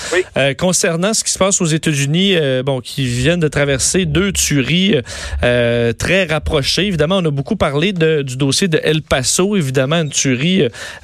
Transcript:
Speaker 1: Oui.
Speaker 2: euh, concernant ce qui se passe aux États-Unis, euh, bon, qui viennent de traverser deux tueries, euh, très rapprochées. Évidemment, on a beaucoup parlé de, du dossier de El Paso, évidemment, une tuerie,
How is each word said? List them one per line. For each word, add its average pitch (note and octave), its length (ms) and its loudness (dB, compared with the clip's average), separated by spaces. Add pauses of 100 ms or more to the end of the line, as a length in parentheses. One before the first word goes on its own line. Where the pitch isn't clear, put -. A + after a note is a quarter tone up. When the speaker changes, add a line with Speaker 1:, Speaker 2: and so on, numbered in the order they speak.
(120)
Speaker 1:
Oui. F3+ 120 2 (120)
Speaker 2:
euh, C3+ 180 2
concernant F3+ 600 0
ce - 100 -2
qui - 80 -6
se - 80 -4
passe G3 220 2
aux F3+ 40 0
États-Unis, D#3 680 0
euh, C3+ 260 0
bon, C3 200 -2
qui C3+ 240 -6
viennent B2+ 340 0
de D#3 80 2
traverser C#3+ 580 0
deux E3+ 280 0
tueries, D3+ 640 2 (480)
euh, A#2+ 480 2
très F3+ 320 0
rapprochées. D#3 640 -2
Évidemment, F3 340 2
on E3+ 40 0
a D3+ 60 0
beaucoup C#3 240 -2
parlé E3+ 380 0
de, D#3+ 280 2
du C3 140 -6
dossier C#3 320 0
de D#3+ 160 2
El D#3 260 0
Paso, F3+ 460 0
évidemment, C#3 460 0
une D3+ 80 -2
tuerie, C#3+ 580 2 (360)